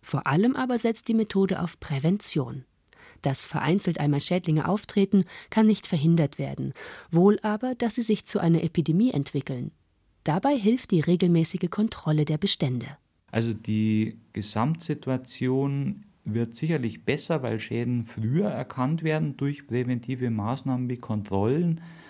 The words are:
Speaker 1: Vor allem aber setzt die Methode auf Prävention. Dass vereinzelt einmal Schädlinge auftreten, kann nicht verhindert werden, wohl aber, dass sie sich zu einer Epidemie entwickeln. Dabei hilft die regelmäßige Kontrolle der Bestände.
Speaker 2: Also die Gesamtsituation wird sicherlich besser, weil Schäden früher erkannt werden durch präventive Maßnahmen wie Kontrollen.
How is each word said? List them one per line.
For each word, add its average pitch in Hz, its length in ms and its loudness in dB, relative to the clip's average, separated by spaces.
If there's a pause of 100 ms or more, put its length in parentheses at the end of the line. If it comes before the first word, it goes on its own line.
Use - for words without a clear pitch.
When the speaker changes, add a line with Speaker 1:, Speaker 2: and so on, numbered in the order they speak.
Speaker 1:
Vor - 240 -4
allem 190 300 4
aber 247 220 0
setzt 226 280 -2
die 226 80 0
Methode 196 480 2
auf 175 160 -6
Prävention. 139 840 -2 (580)
Dass 135 240 0
vereinzelt 165 540 0
einmal 147 200 2
Schädlinge 160 480 0
auftreten, 196 560 2 (260)
kann 220 160 6
nicht 208 200 2
verhindert 160 540 2
werden, 135 340 -6 (380)
wohl 190 300 6
aber, 220 340 -2
dass 233 180 -2
sie 240 80 -2
sich 220 240 0
zu - 140 -2
einer 165 240 4
Epidemie 170 480 2
entwickeln. 135 580 -4 (540)
Dabei 262 320 2
hilft 226 340 0
die 170 100 4
regelmäßige 170 680 2
Kontrolle 156 540 0
der 151 140 0
Bestände. 127 480 0 (440)
Speaker 2:
Also 113 220 0
die 107 640 0 (160)
Gesamtsituation 135 1700 -4 (180)
wird 117 300 -2
sicherlich 143 500 -4
besser, 151 380 -2
weil 110 180 -2
Schäden 120 460 -2
früher 131 420 -2
erkannt 135 540 -4
werden 156 340 -2
durch 143 300 -4
präventive 123 640 -2
Maßnahmen 123 580 -2
wie 123 80 -4
Kontrollen. 113 840 0 (280)